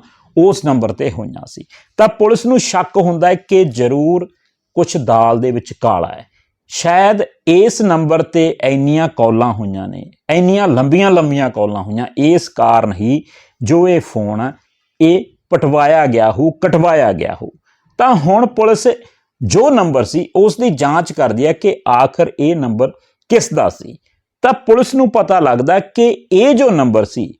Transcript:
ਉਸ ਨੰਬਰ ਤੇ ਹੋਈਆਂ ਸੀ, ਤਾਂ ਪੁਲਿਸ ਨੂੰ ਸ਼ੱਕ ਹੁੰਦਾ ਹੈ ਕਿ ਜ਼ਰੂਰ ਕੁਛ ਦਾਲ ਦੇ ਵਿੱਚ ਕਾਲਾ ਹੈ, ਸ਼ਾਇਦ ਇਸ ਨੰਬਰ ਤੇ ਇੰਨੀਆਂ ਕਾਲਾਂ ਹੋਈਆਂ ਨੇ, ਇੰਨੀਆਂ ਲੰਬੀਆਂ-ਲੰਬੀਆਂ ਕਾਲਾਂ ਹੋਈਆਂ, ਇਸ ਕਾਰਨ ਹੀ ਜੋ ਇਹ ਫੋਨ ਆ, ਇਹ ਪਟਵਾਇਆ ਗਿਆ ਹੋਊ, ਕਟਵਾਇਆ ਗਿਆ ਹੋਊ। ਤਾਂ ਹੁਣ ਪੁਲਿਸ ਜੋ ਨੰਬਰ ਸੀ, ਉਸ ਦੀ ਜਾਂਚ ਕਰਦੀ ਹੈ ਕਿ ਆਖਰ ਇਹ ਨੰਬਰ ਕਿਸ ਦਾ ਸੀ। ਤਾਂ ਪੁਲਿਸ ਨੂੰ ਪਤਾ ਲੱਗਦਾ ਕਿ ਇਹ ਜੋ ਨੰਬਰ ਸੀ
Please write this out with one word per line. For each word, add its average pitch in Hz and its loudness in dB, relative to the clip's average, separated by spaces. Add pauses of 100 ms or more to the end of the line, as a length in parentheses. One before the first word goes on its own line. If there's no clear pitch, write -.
(380)
ਉਸ 180 2
ਨੰਬਰ 117 0
ਤੇ 135 -6
ਹੋਈਆਂ - -14
ਸੀ, - -20 (340)
ਤਾਂ 214 4
ਪੁਲਿਸ 214 0
ਨੂੰ 254 2
ਸ਼ੱਕ - -4
ਹੁੰਦਾ 175 0
ਹੈ 180 2
ਕਿ 190 0
ਜ਼ਰੂਰ 156 -2 (440)
ਕੁਛ 170 -2
ਦਾਲ 117 2
ਦੇ 127 -2
ਵਿੱਚ 117 -8
ਕਾਲਾ 92 0
ਹੈ, - -20 (320)
ਸ਼ਾਇਦ 190 0 (300)
ਇਸ 202 2
ਨੰਬਰ 160 0
ਤੇ 160 -2
ਇੰਨੀਆਂ 143 0
ਕਾਲਾਂ 117 0
ਹੋਈਆਂ 98 -10
ਨੇ, 95 -16 (180)
ਇੰਨੀਆਂ 185 0
ਲੰਬੀਆਂ-ਲੰਬੀਆਂ 151 0
ਕਾਲਾਂ 104 -4
ਹੋਈਆਂ, 107 -8 (120)
ਇਸ 165 0
ਕਾਰਨ 113 0
ਹੀ 113 -2 (400)
ਜੋ 170 2
ਇਹ 175 2
ਫੋਨ 107 -6
ਆ, 131 -8 (480)
ਇਹ 170 2 (240)
ਪਟਵਾਇਆ 151 2
ਗਿਆ 113 2
ਹੋਊ, 147 -2
ਕਟਵਾਇਆ 160 2
ਗਿਆ - -6
ਹੋਊ। - -14 (480)
ਤਾਂ 247 2
ਹੁਣ 185 2
ਪੁਲਿਸ 220 0 (560)
ਜੋ 180 2
ਨੰਬਰ 170 2
ਸੀ, 151 -4
ਉਸ 196 2
ਦੀ 247 0
ਜਾਂਚ 151 -2
ਕਰਦੀ 127 -2
ਹੈ 160 0
ਕਿ - -4
ਆਖਰ - 0
ਇਹ 156 0
ਨੰਬਰ 127 -2 (380)
ਕਿਸ - 0
ਦਾ 139 0
ਸੀ। - -12 (440)
ਤਾਂ 254 2
ਪੁਲਿਸ 247 0
ਨੂੰ 262 2
ਪਤਾ 190 0
ਲੱਗਦਾ 139 2
ਕਿ 233 -2
ਇਹ 240 4
ਜੋ 254 2
ਨੰਬਰ 120 2
ਸੀ 98 -8